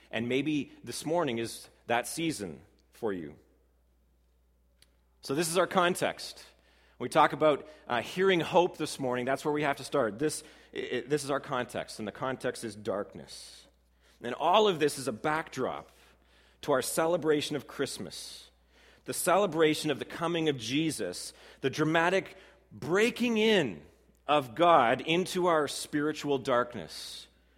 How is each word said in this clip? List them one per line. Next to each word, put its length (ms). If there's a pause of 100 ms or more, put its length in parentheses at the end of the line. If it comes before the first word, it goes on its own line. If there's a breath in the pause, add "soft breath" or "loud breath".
(100)
And 200
maybe 420 (100)
this 220
morning 320
is 320 (200 soft breath)
that 200
season 500 (360)
for 180
you. 220 (1900)
So 140
this 160
is 80
our 80
context. 760 (560 soft breath)
We 120
talk 240
about, 340 (180 loud breath)
uh, 140
hearing 400
hope 380
this 200
morning. 280
That's 180
where 80
we 120
have 120
to 80
start. 340
This, 240 (320 loud breath)
i-, 40
i-, 280
this 160
is 80
our 100
context, 580
and 100
the 40
context 520
is 100
darkness. 920 (560 soft breath)
And 100
all 360
of 100
this 200
is 80
a 60
backdrop 760 (720 soft breath)
to 100
our 80
celebration 760
of 100
Christmas, 840 (560 soft breath)
the 80
celebration 760
of 80
the 80
coming 420
of 80
Jesus, 800 (260 loud breath)
the 80
dramatic 720 (340 loud breath)
breaking 640
in 460 (440)
of 280
God 460
into 460
our 200
spiritual 680
darkness 880 (320 soft breath)